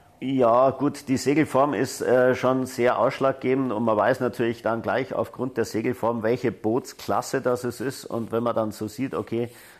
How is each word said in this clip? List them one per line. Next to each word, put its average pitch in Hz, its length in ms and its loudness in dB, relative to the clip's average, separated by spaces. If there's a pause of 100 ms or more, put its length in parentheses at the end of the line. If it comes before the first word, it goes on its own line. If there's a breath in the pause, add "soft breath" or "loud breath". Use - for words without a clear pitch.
(220 soft breath)
Ja, 127 480 4
gut, 135 400 -4
die 131 80 2
Segelform 143 560 2
ist, 117 280 -2
äh, 127 340 4
schon 127 300 0
sehr 123 340 2
ausschlaggebend 131 720 0
und 110 100 -2
man 110 140 2
weiß 117 240 2
natürlich 117 400 -2
dann 113 200 -2
gleich 104 320 -2
aufgrund 123 440 -4
der 117 80 0
Segelform, 117 580 -2
welche 117 280 0
Bootsklasse 113 880 -4
das 123 240 -2
es 120 160 -6
ist. 127 240 -8
Und 113 260 -6
wenn 117 120 0
man 117 120 -2
dann 110 160 -2
so 107 160 -8
sieht, 131 280 -6
okay, 113 340 -4 (300 loud breath)